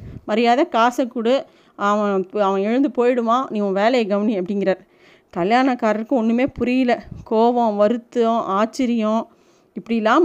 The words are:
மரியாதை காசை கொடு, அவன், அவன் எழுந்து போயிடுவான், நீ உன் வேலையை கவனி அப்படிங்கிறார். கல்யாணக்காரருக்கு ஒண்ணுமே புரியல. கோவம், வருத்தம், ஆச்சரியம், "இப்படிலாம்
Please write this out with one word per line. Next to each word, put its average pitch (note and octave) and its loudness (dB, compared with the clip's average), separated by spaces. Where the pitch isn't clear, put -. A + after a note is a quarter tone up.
மரியாதை A#3 2
காசை B3 0
கொடு, A#3+ -2
அவன், G3+ 0
அவன் G3 0
எழுந்து A#3+ 0
போயிடுவான், A#3+ 0
நீ G#3+ -4
உன் G3+ -2
வேலையை A3+ 2
கவனி G3+ -2
அப்படிங்கிறார். F#3+ -2
கல்யாணக்காரருக்கு A3 0
ஒண்ணுமே A#3+ 0
புரியல. B3 -2
கோவம், A#3 2
வருத்தம், A3+ 0
ஆச்சரியம், A3+ -2
"இப்படிலாம் A3+ 2